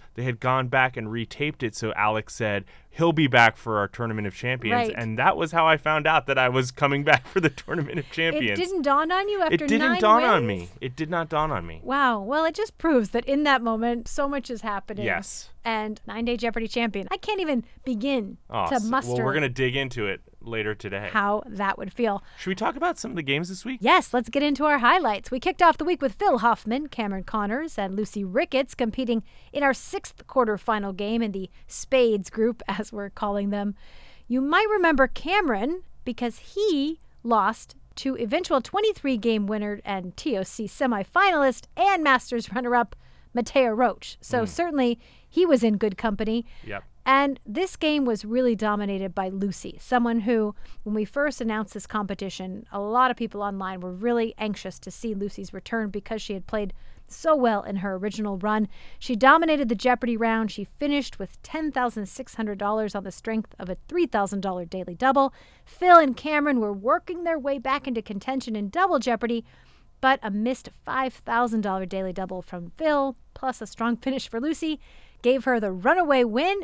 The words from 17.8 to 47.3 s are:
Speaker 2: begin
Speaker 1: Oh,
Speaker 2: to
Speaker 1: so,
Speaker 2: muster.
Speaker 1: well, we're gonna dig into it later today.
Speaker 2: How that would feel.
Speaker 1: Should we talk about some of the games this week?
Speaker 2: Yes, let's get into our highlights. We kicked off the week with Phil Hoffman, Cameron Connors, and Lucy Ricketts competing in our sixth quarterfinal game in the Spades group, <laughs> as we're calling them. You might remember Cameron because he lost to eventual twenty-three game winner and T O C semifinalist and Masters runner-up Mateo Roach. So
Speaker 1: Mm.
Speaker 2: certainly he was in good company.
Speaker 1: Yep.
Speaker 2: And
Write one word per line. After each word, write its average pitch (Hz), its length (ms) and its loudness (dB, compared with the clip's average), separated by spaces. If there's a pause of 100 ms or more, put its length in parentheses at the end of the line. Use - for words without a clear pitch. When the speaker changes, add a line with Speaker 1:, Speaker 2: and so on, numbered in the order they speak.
Speaker 2:
begin 240 540 -2 (100)
Speaker 1:
Oh, - 220 -2
Speaker 2:
to 254 100 2
Speaker 1:
so, 214 80 -2
Speaker 2:
muster. 226 240 -2
Speaker 1:
well, 123 120 0
we're 135 100 0
gonna 143 160 0
dig 127 260 0
into 127 300 -2
it 95 160 -4 (180)
later 107 340 -4
today. 98 380 -8
Speaker 2:
How 208 320 0
that 202 320 -4
would - 160 -10
feel. 208 300 -2 (160)
Speaker 1:
Should - 100 -10
we 190 60 -2
talk - 200 -2
about 339 240 -2
some - 120 -10
of - 60 -8
the 165 60 -4
games 147 280 -2
this 190 160 -12
week? 254 160 -8
Speaker 2:
Yes, 302 320 4
let's 247 160 -2
get 277 120 0
into 285 220 0
our 294 140 4
highlights. 247 520 2
We 254 100 -4
kicked - 200 -2
off 330 160 6
the 311 80 -4
week 339 160 0
with 262 140 -2
Phil 359 240 2
Hoffman, 233 480 0
Cameron 202 380 -6
Connors, 220 520 -4
and 190 180 -4
Lucy 202 300 -4
Ricketts 254 500 -2
competing 233 480 -2 (300)
in 285 100 -4
our 269 120 4
sixth - 520 -10
quarterfinal 214 720 -2
game 214 240 -2
in 214 120 -2
the 190 180 -8 (160)
Spades 233 640 2
group, 226 340 0
<laughs> - 40 -10
as 202 220 -4
we're 202 200 -8
calling 202 400 -2
them. 202 240 -2 (520)
You 247 140 0
might 349 300 2
remember 330 360 4
Cameron 320 760 0 (240)
because 240 320 -4
he 320 640 -2 (220)
lost 220 520 0 (220)
to 269 200 -2
eventual 269 460 0
twenty-three 381 560 0
game 214 280 0
winner 208 380 -4
and 185 320 -6
T 240 220 -2
O 190 60 -2
C 214 220 -8
semifinalist 277 1000 2 (100)
and 370 260 4
Masters 247 520 2
runner-up 240 420 0 (380)
Mateo 247 380 2
Roach. 220 500 0
So 233 220 0
Speaker 1:
Mm. 196 40 0
Speaker 2:
certainly 269 500 0 (300)
he 349 160 4
was 294 180 6
in 214 140 4
good 202 220 -2
company. 220 480 -2 (200)
Speaker 1:
Yep. 101 180 -8 (200)
Speaker 2:
And 277 420 4